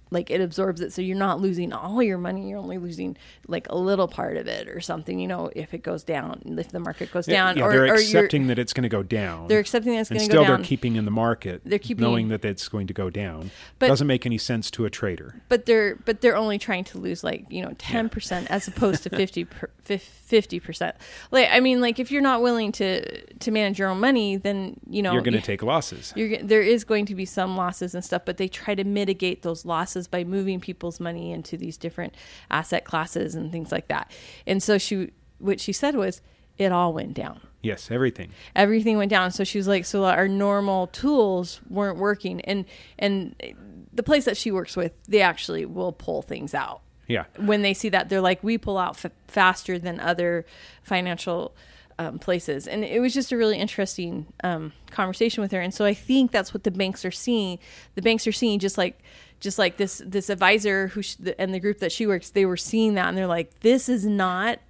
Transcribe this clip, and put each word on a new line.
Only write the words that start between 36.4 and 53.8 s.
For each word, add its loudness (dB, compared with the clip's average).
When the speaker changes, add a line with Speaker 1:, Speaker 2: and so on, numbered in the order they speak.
Speaker 1:
"It 2
all 4
went -6
down." -8
Speaker 2:
Yes, -6
everything. 0
Speaker 1:
Everything 4
went 2
down. 2
So -2
she -4
was -2
like, 2
"So 0
our 4
normal 2
tools 0
weren't -2
working." -2
And, -2
and 0
the -2
place 4
that 2
she -2
works -4
with, -2
they 4
actually 0
will -6
pull -6
things -10
out. -6
Speaker 2:
Yeah. 0
Speaker 1:
When 2
they 2
see -4
that, 0
they're 2
like, 2
"We 0
pull -4
out -4
f-, -8
faster 2
than -8
other 0
financial, -4
um, -6
places." -4
And -4
it 0
was 2
just -2
a 0
really 2
interesting, -4